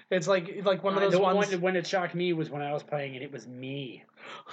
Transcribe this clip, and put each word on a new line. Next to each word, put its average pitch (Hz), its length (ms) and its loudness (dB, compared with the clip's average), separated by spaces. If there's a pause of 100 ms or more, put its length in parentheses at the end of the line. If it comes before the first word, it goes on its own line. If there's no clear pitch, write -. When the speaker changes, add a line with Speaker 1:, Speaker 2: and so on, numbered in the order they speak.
(120)
Speaker 1:
it's 185 160 2
like, 190 380 0
like, 190 180 2
one 190 100 2
of 196 40 0
Speaker 2:
Uh, 196 80 4
Speaker 1:
those 196 80 4
Speaker 2:
the 180 60 6
Speaker 1:
ones. 196 320 4
Speaker 2:
one, 180 100 0
when 185 160 2
it 170 100 -2
shocked 175 280 -2
me 175 180 0
was 160 160 -2
when 147 120 -6
I 143 120 -4
was 147 100 -4
playing 139 320 -6
and 127 80 -10
it 139 80 -12
was 120 160 -14
me. 131 560 -10 (500)